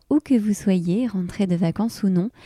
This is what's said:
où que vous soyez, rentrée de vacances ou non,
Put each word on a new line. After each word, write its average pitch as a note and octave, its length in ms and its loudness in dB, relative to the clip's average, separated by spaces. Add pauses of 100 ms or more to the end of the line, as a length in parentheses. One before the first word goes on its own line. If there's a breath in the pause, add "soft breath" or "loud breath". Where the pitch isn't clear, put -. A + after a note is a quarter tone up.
où D4 100 4
que - 140 -2
vous G#3+ 220 2
soyez, F#3 500 0
rentrée F#3+ 400 -4
de F3 100 0
vacances F3 460 -2
ou G3 80 2
non, F#3 220 0 (140 loud breath)